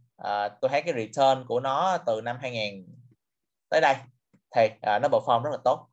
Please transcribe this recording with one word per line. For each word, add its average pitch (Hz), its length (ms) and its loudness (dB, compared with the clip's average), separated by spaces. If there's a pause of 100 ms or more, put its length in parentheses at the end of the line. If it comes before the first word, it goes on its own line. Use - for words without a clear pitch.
(180)
à, 104 320 -4 (120)
tôi 131 80 0
thấy 143 120 0
cái 165 120 -4
return 127 540 0
của 117 120 -2
nó 151 460 0
từ 110 160 -2
năm 117 200 -6
hai 131 100 -8
nghìn 101 340 -8 (840)
tới 160 120 2
đây 143 140 4 (600)
thì, 113 140 4 (120)
à, 107 180 2
nó 139 80 2
perform 131 340 2
rất 147 100 -4
là 131 120 -4
tốt, 139 300 0